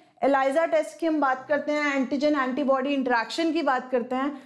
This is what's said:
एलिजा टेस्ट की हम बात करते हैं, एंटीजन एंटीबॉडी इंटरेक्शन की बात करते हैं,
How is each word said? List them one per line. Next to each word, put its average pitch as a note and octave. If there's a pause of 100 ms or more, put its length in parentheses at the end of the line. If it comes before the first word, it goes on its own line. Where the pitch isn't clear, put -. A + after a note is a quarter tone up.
(240)
एलिजा C#4
टेस्ट D#4
की E4+
हम D#4
बात C4
करते D4
हैं, D4
एंटीजन C#4
एंटीबॉडी C4
इंटरेक्शन C4
की E4
बात B3+
करते B3
हैं, C4+ (140)